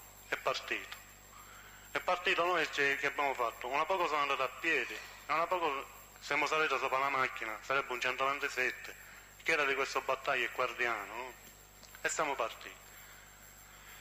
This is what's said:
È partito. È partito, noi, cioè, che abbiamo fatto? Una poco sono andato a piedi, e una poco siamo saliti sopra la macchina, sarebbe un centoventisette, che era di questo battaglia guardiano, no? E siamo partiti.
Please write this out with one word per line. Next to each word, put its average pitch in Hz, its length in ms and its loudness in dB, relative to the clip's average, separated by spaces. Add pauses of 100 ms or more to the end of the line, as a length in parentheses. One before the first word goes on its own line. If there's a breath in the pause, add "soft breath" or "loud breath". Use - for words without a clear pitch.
(280)
È - 100 -4
partito. - 680 -4 (880 loud breath)
È 143 80 0
partito, 180 460 2
noi, 170 260 4
cioè, 139 260 2
che 143 100 0
abbiamo 139 260 0
fatto? 120 340 -2
Una 143 180 2
poco 180 220 2
sono 147 140 2
andato 139 220 2
a 127 60 2 (100)
piedi, 143 340 0
e - 400 -6
una 165 140 4
poco 165 480 0 (240)
siamo 143 260 0
saliti 147 320 4
sopra 127 220 2
la 139 100 4
macchina, 127 520 0
sarebbe 135 320 0
un 123 80 -2
centoventisette, 131 960 0 (480 loud breath)
che - 80 0
era 147 140 4
di 139 100 2
questo 135 260 0
battaglia 131 520 2
guardiano, 117 600 0
no? 123 200 -8 (680)
E 160 80 0
siamo 151 260 0
partiti. 110 400 -4 (1300 loud breath)